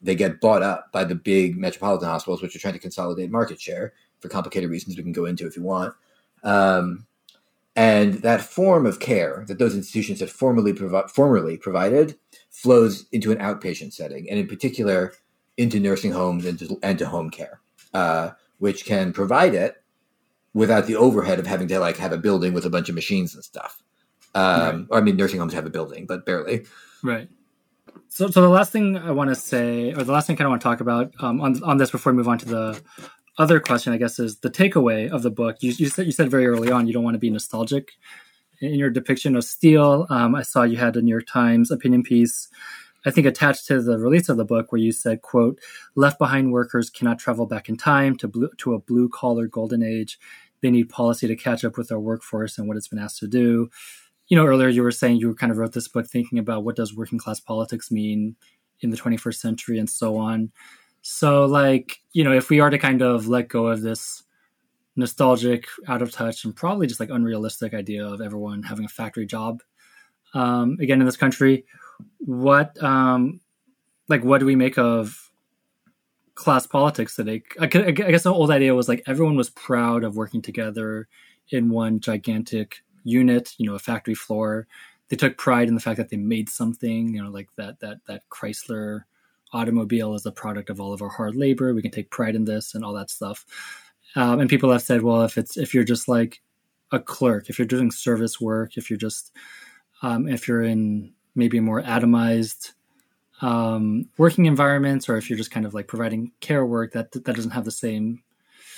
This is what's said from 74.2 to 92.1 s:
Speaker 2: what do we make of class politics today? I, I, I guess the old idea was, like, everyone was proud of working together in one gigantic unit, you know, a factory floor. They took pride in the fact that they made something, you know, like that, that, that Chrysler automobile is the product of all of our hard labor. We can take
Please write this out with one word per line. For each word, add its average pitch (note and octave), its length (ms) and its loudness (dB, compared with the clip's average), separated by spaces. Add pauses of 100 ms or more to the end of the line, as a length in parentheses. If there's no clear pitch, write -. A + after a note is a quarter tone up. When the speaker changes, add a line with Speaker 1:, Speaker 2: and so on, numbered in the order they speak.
Speaker 2:
what C3+ 140 6
do C3+ 80 2
we C3+ 100 4
make B2+ 220 2
of A#2 520 -2 (1040)
class C3 320 2
politics C#3+ 500 0
today? A2 260 -6 (180)
I, D#3+ 40 2
I, F3+ 240 4
I - 40 2
guess E3+ 300 2
the F3+ 100 2
old D#3+ 180 4
idea C3+ 240 4
was, B2 140 0
like, A#2+ 180 -2
everyone D3 300 0
was B2 140 -2
proud A#2 540 -2
of G#2 120 -8
working A2 240 -6
together A2 640 -8 (440)
in A#2 180 0
one A2+ 320 0
gigantic G#2+ 800 -6 (200)
unit, A#2+ 560 2
you A2 80 -2
know, G#2 80 -6
a G2+ 40 -10
factory A2+ 360 -6
floor. A2 520 -6 (420)
They - 80 -4
took C3+ 200 0
pride A#2+ 320 2
in A#2 60 2
the A2+ 80 0
fact A2+ 160 -4
that A2 100 -6
they A2 80 -8
made G#2+ 320 -4
something, A2+ 640 -4
you G#2 80 -8
know, G2+ 80 -12
like G2 260 -14
that, G#2 240 -14
that, G#2+ 260 -14
that G#2 240 -16
Chrysler G#2+ 720 -10 (500)
automobile A2+ 600 -2
is G#2 100 -10
the G#2 80 -8
product G#2 380 -10
of G2+ 100 -12
all G2 120 -10
of G2+ 100 -10
our G2+ 80 -10
hard A2 260 -8
labor. C3 380 2
We A2+ 80 -2
can A#2+ 100 -8
take - 180 -10